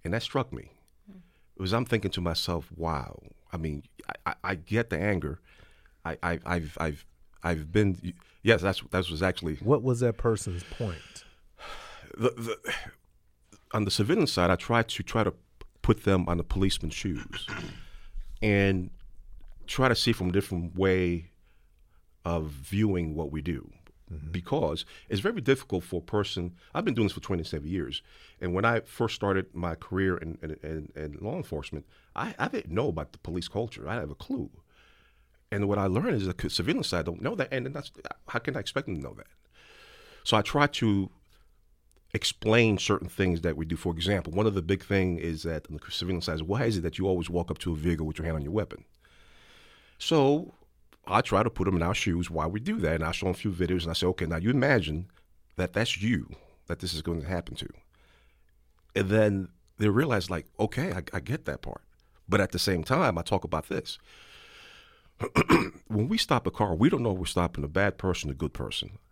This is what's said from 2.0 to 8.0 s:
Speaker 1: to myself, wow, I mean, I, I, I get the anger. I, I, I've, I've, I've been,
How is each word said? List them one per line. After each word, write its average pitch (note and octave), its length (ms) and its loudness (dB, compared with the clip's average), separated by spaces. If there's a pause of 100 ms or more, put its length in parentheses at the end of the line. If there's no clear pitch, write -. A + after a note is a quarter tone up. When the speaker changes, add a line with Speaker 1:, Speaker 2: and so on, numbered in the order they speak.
Speaker 1:
to F2+ 100 -4
myself, E2+ 540 -2
wow, D#2+ 440 -4 (320)
I F2 60 -8
mean, D2+ 260 -4 (240)
I, - 240 -4
I, - 120 -4
I F#2+ 120 -2
get G#2+ 340 -2
the D#2 100 0
anger. E2+ 400 0 (680)
I, D#2+ 160 -6
I, F2 240 0
I've, E2+ 340 -2
I've, D2+ 260 -4 (380)
I've D#2+ 280 -2
been, F#2+ 420 2 (300)